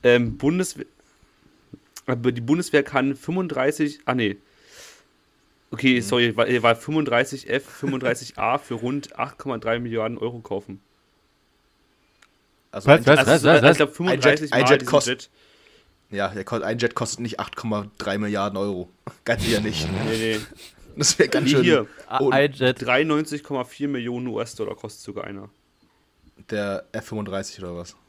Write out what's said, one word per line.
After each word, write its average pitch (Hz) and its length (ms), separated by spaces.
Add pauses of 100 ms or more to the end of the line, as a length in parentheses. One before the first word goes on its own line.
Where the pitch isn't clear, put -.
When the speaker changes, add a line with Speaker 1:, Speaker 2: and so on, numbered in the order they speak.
Speaker 1:
Ähm, 120 340
Bundeswehr, 170 480 (1200)
aber 123 280
die 120 80
Bundeswehr 147 420
kann 135 320
fünfunddreißig, 147 920
ah, 127 80
nee. 107 240 (1300)
Okay, 127 240
Speaker 2:
Mhm. 120 60
Speaker 1:
sorry, 117 360
war, 117 100 (160)
war 117 120
fünfunddreißig 135 760
F, 135 160
fünfunddreißig 127 720
A 120 200
für - 180
rund 127 420
acht 135 200
Komma 127 200
drei 113 220
Milliarden 113 380
Euro 117 220
kaufen. 98 420 (1900)
Speaker 2:
Also 98 180
Speaker 3:
Was, 143 100
Speaker 2:
ein 120 80
Speaker 3:
was, 147 100
Speaker 2:
Jet, 131 100
Speaker 3:
was, - 0
was, 135 160
was? 147 200
Speaker 1:
Also 139 80
ich 165 60
glaub, 147 120
Speaker 2:
ein - 0
Jet, - 60
Speaker 1:
fünfunddreißig 156 580
Speaker 2:
ein 123 80
Speaker 1:
Mal 123 100
Speaker 2:
Jet 135 100
Speaker 1:
diesen 127 100
Speaker 2:
kostet 139 300 (880)
Speaker 1:
Jet. 101 80
Speaker 2:
Ja, 98 120
der 98 160
ko-, 117 160
ein 110 160
Jet 117 180
kostet - 260
nicht 117 180
acht - 180
Komma 104 300 (100)
drei 101 200
Milliarden 101 400
Euro. 95 320 (180)
<laughs> - 180
Ganz 117 180
sicher 113 180
nicht. 80 260 (180)
Speaker 1:
Nee, 113 120
nee. 110 220 (560)
Speaker 2:
Das - 240
wär 151 80
ganz - 180
Speaker 1:
Nee, - 60
Speaker 2:
schön 143 120
Speaker 1:
hier. 151 240 (200)
Speaker 3:
A-, 127 140
Speaker 2:
un- 135 120
Speaker 3:
ein 139 200
Jet. 127 320
Speaker 1:
Dreiundneunzig 151 580
Komma 131 220
vier 143 220
Millionen 123 400
U-S-Dollar 110 480
kostet - 280
sogar 104 220
einer. 101 240 (1000)
Speaker 2:
Der 101 420
F 110 160
fünfunddreißig 98 520
oder 87 160
was? 87 200 (140)